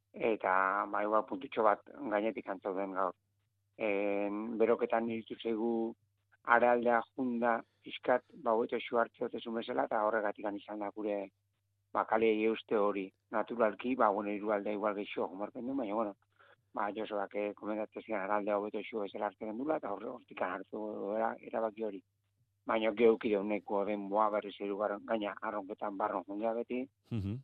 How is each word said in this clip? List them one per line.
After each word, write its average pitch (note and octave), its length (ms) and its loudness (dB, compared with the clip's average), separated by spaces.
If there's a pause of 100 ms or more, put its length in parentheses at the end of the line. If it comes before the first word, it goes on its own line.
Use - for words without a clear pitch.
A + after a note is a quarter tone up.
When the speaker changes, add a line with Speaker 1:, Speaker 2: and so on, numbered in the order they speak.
(140)
Speaker 1:
eta, G2 760 2
ba, G#2 140 0
igual G#2+ 200 4
puntutxo G#2 380 -2
bat G#2 220 4 (260)
gainetik G#2 380 0
antzauden F#2+ 440 -2
gaur. F#2 200 0 (680)
En, G#2 800 -2
beroketan A2+ 480 2
iruditu A2+ 320 -6
zaigu A2+ 300 0 (720)
arealdea A#2+ 560 6 (160)
junda A#2+ 380 0 (300)
pixkat, - 420 0 (180)
ba, A#2+ 80 2
hobeto A#2 320 2
xu A#2+ 160 0
hartze A2+ 260 0
dut A#2+ 140 -4
ezun A2+ 160 -6
bezala, B2 320 -2
eta A#2 160 0
horregatik G#2+ 420 0 (140)
izan G#2+ 200 -10
da G#2 120 -6
gure, G#2 280 -4 (720)
ba, G2+ 120 2
kaleei A2 400 4
euste A2+ 320 0
hori. G2+ 300 2 (240)
Naturalki, A#2 640 0
ba, A#2+ 140 6
bueno, G#2 220 0
hiru G#2 200 -2
aldea G#2 220 0
igual G#2 220 0
geixo G2+ 360 -4
jomartzen G#2 360 -8
du, C3+ 80 -4
baina, A2+ 200 -2
bueno, G#2+ 220 -2 (560)
ba, G#2+ 180 -2
Josuak, G2+ 440 -4
eh, G#2 200 -2
komentatzen G#2+ 480 -6
zian G#2+ 180 -4
arealdea G#2 380 0
hobeto G#2 240 -4
xu A2+ 220 -6
bezala G#2 260 -4
hartzen G#2+ 260 -8
dula, D3+ 220 0
eta G2+ 140 -6
horre, G#2 160 -8
hortikan G2 480 -6
hartu G#2+ 580 -6
era-, A2+ 240 0
erabaki A2+ 480 -4
hori. G2 160 -8 (640)
Baina A2 260 2
geuki A2+ 380 6
deu G2+ 120 2
nahiko G2+ 420 0
denboa G#2 440 2
berriz G2+ 300 -2
hirugarren, G2+ 460 -2
gaina G#2 260 -2 (100)
arronketan G2+ 560 -6
barron G2+ 300 -2
jungea G#2 260 -2
beti, A#2+ 300 -4 (260)
Speaker 2:
Mhm. G#2+ 340 -4